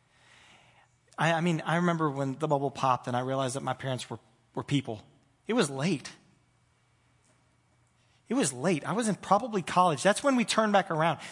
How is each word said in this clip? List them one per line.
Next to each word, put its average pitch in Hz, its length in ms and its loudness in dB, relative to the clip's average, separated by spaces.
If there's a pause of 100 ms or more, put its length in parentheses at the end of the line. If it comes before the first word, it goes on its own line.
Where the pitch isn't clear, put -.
(1160)
I, 160 140 2
I 165 80 2
mean, 165 260 0
I 160 120 0
remember 165 320 2
when 135 300 -4
the 156 100 -2
bubble 139 200 0
popped 131 380 0
and 123 80 -4
I 123 60 0
realized 131 340 -2
that 131 80 -6
my 131 80 -4
parents 127 380 -6
were, 117 100 -10 (340)
were 127 100 -8
people. 123 380 -4 (460)
It 214 60 -2
was 220 160 2
late. 139 420 -4 (2250)
It 220 60 -4
was 214 180 2
late. 139 340 -2
I 143 60 -4
was 220 160 0
in 196 80 0
probably 214 460 0
college. 175 420 2
That's 202 180 4
when 277 140 2
we 240 80 2
turned 214 300 2
back 185 180 4
around. 160 280 0 (120)